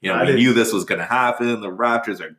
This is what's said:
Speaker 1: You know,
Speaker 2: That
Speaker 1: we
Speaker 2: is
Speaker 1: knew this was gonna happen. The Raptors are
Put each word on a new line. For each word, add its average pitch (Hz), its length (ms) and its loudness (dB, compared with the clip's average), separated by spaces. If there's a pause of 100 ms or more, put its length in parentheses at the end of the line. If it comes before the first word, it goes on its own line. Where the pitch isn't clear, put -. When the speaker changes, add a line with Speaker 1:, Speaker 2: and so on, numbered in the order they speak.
Speaker 1:
You 95 100 -4
know, 92 80 0
Speaker 2:
That 90 80 2
Speaker 1:
we 139 60 4
Speaker 2:
is 127 60 4
Speaker 1:
knew 123 140 6
this 110 200 2
was 95 100 -2
gonna 87 220 -6
happen. 120 560 -2
The 101 80 -8
Raptors 110 520 -2
are - 180 -14